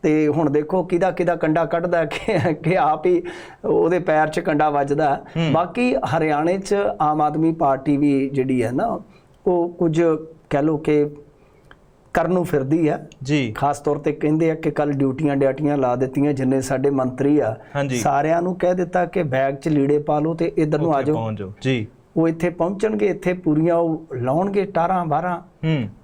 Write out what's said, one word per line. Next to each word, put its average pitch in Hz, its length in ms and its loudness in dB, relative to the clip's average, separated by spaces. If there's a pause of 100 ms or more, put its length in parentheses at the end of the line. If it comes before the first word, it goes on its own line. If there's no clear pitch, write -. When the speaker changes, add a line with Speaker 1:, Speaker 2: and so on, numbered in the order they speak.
Speaker 1:
ਤੇ 156 260 2
ਹੁਣ 147 220 2
ਦੇਖੋ 147 340 0
ਕਿਹਦਾ 180 280 0
ਕਿਹਦਾ 175 240 0
ਕੰਡਾ 165 300 0
ਕੱਢਦਾ 170 400 0
ਕਿ, 160 480 -2
ਕਿ 165 240 0
ਆਪ 151 280 0
ਹੀ 175 180 2 (420)
ਉਹਦੇ 170 340 2
ਪੈਰ 156 280 2
'ਚ 156 120 -2
ਕੰਡਾ 151 300 2
ਵੱਜਦਾ। 143 560 0 (120)
Speaker 2:
ਹੂੰ। 165 140 0
Speaker 1:
ਬਾਕੀ 214 440 0
ਹਰਿਆਣੇ 156 600 0
'ਚ 196 180 -2 (260)
ਆਮ 151 200 2
ਆਦਮੀ 160 320 2
ਪਾਰਟੀ 143 440 0
ਵੀ 139 320 2
ਜਿਹੜੀ 131 340 0
ਹੈ 117 80 -2
ਨਾ, 202 280 -2 (480)
ਉਹ 175 220 2
ਕੁਝ 170 320 0 (480)
ਕਹਿ 143 140 0
ਲਓ 156 140 2
ਕਿ 151 320 2 (1040)
ਕਰਨ 170 200 0
ਨੂੰ 180 120 0
ਫਿਰਦੀ 151 420 0
ਆ। 151 120 -2 (240)
Speaker 2:
ਜੀ। 131 280 -2
Speaker 1:
ਖਾਸ 143 280 -2
ਤੌਰ 147 180 -2
ਤੇ 147 140 -2
ਕਹਿੰਦੇ 156 400 0
ਆ 160 40 -2
ਕਿ 160 160 -4
ਕੱਲ੍ਹ 147 220 -2
ਡਿਊਟੀਆਂ 139 420 0
ਡਿਊਟੀਆਂ 139 420 0
ਲਾ 127 180 2
ਦਿੱਤੀਆਂ, 135 380 0
ਜਿੰਨੇ 131 280 0
ਸਾਡੇ 135 280 0
ਮੰਤਰੀ 139 500 2
ਆ, 117 180 -2 (180)
Speaker 2:
ਹਾਂਜੀ। 139 220 -2
Speaker 1:
ਸਾਰਿਆਂ 143 440 0
ਨੂੰ 180 140 -2
ਕਹਿ 180 200 0
ਦਿੱਤਾ 180 300 -2
ਕਿ 175 180 -4
ਬੈਗ 135 300 0
'ਚ 139 140 -6
ਲੀੜੇ 147 320 2
ਪਾ 151 200 -2
ਲਓ 156 140 0
ਤੇ 165 240 -2
ਇੱਧਰ 151 220 2
ਨੂੰ 160 140 0
ਆ - 20 2
Speaker 2:
ਉੱਥੇ 135 100 0
Speaker 1:
ਜਾਓ। 151 100 0
Speaker 2:
ਪਹੁੰਚ 110 240 -4
ਜਾਓ। 98 220 -10
ਜੀ। 123 260 -2 (300)
Speaker 1:
ਉਹ 165 100 2
ਇੱਥੇ 165 220 0
ਪਹੁੰਚਣਗੇ, 202 580 -2
ਇੱਥੇ 180 260 0
ਪੂਰੀਆਂ 165 420 2
ਉਹ 165 300 0 (100)
ਲਾਉਣਗੇ 180 500 0
ਟਾਰਾਂ 175 400 -2
ਬਾਰਾਂ। 170 340 -2
Speaker 2:
ਹੂੰ। 147 500 -4 (140)